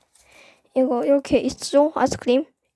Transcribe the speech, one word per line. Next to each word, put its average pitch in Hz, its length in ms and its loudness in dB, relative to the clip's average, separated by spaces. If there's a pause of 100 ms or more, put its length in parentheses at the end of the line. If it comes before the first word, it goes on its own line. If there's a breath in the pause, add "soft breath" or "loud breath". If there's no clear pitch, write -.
(760 soft breath)
이거 262 300 0
이렇게 277 340 2
있죠? 285 560 0
아이스크림. 262 480 -2 (320)